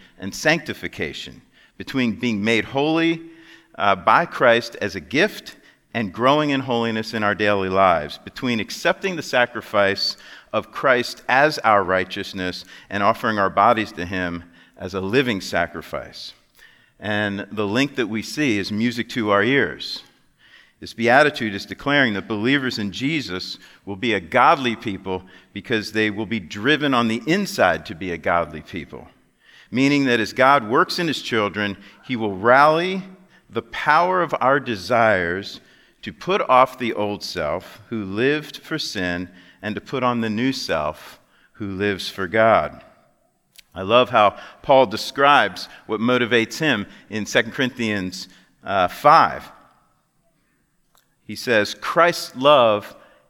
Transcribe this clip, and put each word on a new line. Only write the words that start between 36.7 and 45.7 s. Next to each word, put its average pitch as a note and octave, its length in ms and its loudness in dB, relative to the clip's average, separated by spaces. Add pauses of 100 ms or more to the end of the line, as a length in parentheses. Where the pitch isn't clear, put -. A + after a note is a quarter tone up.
the A#2 140 -4
old G#2 300 -4
self E2 640 -6
who A2 160 -6
lived C3+ 540 -2
for - 200 -8
sin F2+ 520 -4 (320)
and G#2 120 -6
to G2+ 60 -6
put C3 220 -6
on A#2+ 180 0
the A2+ 80 -2
new A#2 240 -2
self D#2 640 -6 (340)
who G2+ 180 -10
lives G2 400 -2
for F#2+ 160 -6
God. F#2 580 2 (880)
I F#2+ 80 -8
love A#2+ 280 4
how G#2+ 260 4 (240)
Paul C3+ 260 6
describes A2 800 2 (180)